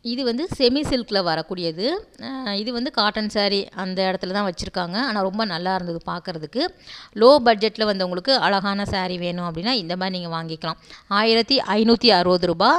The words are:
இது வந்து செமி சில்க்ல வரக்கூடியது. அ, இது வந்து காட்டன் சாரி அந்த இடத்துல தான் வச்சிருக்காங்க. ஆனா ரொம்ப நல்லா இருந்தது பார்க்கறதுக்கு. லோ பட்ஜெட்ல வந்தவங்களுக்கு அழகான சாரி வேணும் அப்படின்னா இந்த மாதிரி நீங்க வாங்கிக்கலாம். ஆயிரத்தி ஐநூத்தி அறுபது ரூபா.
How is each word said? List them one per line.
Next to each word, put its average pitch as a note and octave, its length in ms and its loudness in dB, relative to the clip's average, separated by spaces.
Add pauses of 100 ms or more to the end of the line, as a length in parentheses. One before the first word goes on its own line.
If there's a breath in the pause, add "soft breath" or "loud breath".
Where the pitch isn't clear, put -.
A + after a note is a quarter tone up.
இது A#3+ 200 -4
வந்து A#3+ 240 -2
செமி C4 360 2
சில்க்ல A#3 380 -2
வரக்கூடியது. E3+ 640 -2 (360)
அ, A#3 60 -10 (280)
இது G#3+ 160 -6
வந்து A#3+ 180 -4
காட்டன் G#3+ 380 0
சாரி G3+ 460 0
அந்த F#3 300 -4
இடத்துல F#3 280 -2
தான் G3+ 140 0
வச்சிருக்காங்க. F3+ 560 -4
ஆனா G#3+ 180 -2
ரொம்ப F#3+ 240 0
நல்லா F3+ 300 -2
இருந்தது F3 320 -4
பார்க்கறதுக்கு. E3+ 560 -6 (540 loud breath)
லோ A#3 140 8 (140)
பட்ஜெட்ல A3 420 2
வந்தவங்களுக்கு F#3+ 500 0
அழகான G3 480 0
சாரி F#3 340 -4
வேணும் F3 280 -4
அப்படின்னா F3 280 -4
இந்த F3 220 -4
மாதிரி F#3 200 -4
நீங்க E3+ 160 -8
வாங்கிக்கலாம். E3 460 -8 (300 loud breath)
ஆயிரத்தி A3+ 500 2 (100)
ஐநூத்தி A3+ 420 4
அறுபது F3+ 360 4
ரூபா. F3 320 2